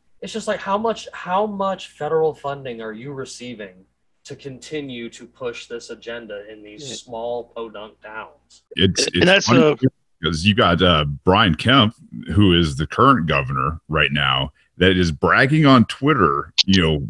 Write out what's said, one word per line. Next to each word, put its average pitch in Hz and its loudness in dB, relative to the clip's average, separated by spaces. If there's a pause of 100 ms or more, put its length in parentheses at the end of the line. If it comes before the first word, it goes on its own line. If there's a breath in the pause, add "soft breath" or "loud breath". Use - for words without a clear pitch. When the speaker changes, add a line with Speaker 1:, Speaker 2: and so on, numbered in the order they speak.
(200)
Speaker 1:
it's - -14
just 214 -8
like, 208 -4
how 196 -4
much, 220 -4
how 190 -4
much 196 -6
federal 156 -2
funding 135 -10
are 113 -10
you 120 -14
receiving 113 -14 (400)
to 139 -16
continue 131 -12
to 120 -20
push - -12
this 117 -14
agenda 107 -14
in 107 -20
these 104 -18
Speaker 2:
Yeah. 117 -12
Speaker 1:
small 120 -10
podunk 107 -14
towns? - -18 (100)
Speaker 3:
It's, 98 2
Speaker 2:
And - -4
Speaker 3:
it's 90 2
Speaker 2:
that's 196 2
Speaker 3:
funny 156 6
Speaker 2:
a - -2 (440)
Speaker 3:
because 80 -2
you 104 4
got, 90 4
uh, 85 4 (200)
Brian 92 4
Kemp, 113 2 (380)
who 95 6
is 78 0
the 76 -2
current 120 0
governor 69 -2
right 76 0
now, 69 -2 (260)
that 92 4
is 90 2
bragging 127 2
on 131 8
Twitter, 82 0 (140)
you 95 4
know, 80 2